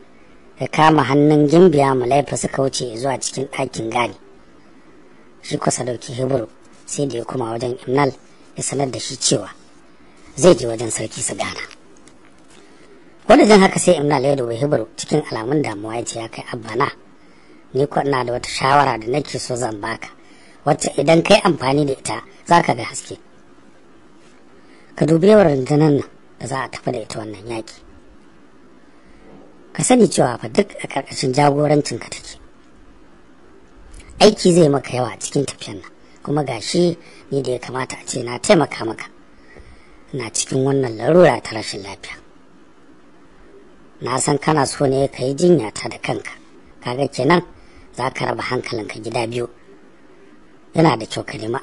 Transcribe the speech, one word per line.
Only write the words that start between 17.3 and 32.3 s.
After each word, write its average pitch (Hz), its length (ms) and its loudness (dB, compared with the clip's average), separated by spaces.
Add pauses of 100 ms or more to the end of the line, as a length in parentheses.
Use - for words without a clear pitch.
ni 139 120 0
kuwa 147 180 -4
ina 139 200 -2
da 120 80 -4
wata 120 180 -6
shawara 135 480 2
da 110 80 -10
nake 135 320 -4
so 123 180 -6
zan 113 240 -6
baka, 110 280 -10 (580)
wacce - 340 0
idan 165 220 4
kai - 200 6
amfani 143 440 2
da 135 60 -2
ita - 300 -8 (240)
za 170 160 6
ka 127 120 0
ga 120 100 -6
haske. - 340 -12 (1800)
Ka - 100 -2
dubi 165 220 4
yawan 208 200 8
rundunar 143 420 2
nan 135 120 2 (360)
da - 80 -12
za 127 180 -6
a 117 40 -10
tafi - 240 -8
da - 80 -8
ita 107 180 -12
wannan 107 300 -12
yaƙi. 117 260 -10 (2000)
Ka 156 100 -6
sani 247 260 6
cewa 127 300 0
fa 113 100 -12
duk 196 200 0 (160)
a - 20 -10
ƙarƙashin - 460 -6
jagorancinka 143 800 2
take. - 280 -16 (1800)